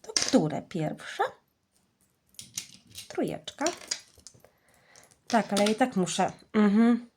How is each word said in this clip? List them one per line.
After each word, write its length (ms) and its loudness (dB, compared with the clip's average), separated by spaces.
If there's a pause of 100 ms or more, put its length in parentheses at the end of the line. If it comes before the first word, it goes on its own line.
To 120 -16
które 480 2
pierwsze? 600 -6 (1800)
Trójeczka. 580 -6 (1600)
Tak, 260 0
ale 100 2
ja 60 4
i 60 2
tak 200 0
muszę. 360 0 (220)
Mhm. 640 4